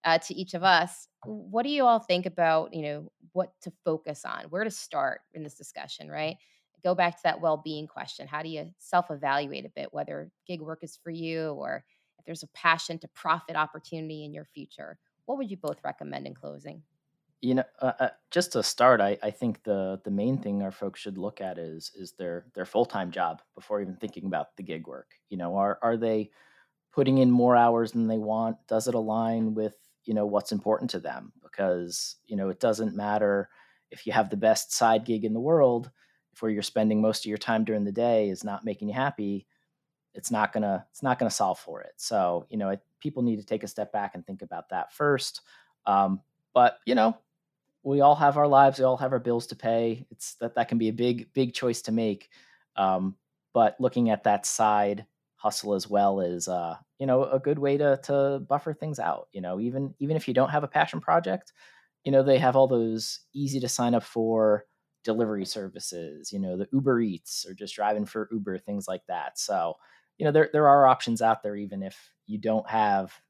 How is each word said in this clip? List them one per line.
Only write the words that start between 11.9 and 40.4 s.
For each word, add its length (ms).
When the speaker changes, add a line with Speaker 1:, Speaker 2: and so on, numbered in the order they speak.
Speaker 1:
if 60
there's 200
a 40
passion 520
to 80
profit 480
opportunity 680
in 80
your 120
future? 540
What 120
would 120
you 60
both 280
recommend 420
in 80
closing? 480
Speaker 2:
You 160
know, 80
uh, 200
uh, 80
just 220
to 100
start, 380
I, 220
I 80
think 340
the, 400
the 60
main 280
thing 240
our 100
folks 280
should 180
look 220
at 180
is, 360
is 180
their, 420
their 100
full-time 460
job 320
before 260
even 160
thinking 300
about 300
the 60
gig 240
work. 260
You 80
know, 200
are, 260
are 140
they 340
putting 260
in 120
more 260
hours 360
than 140
they 120
want? 380
Does 220
it 60
align 600
with, 220
you 100
know, 120
what's 260
important 380
to 100
them? 320
Because, 720
you 80
know, 140
it 120
doesn't 360
matter 540
if 160
you 60
have 180
the 60
best 360
side 320
gig 200
in 100
the 60
world, 500
if 100
where 80
you're 120
spending 380
most 240
of 40
your 100
time 260
during 200
the 80
day 380
is 120
not 220
making 240
you 60
happy, 520
it's 160
not 220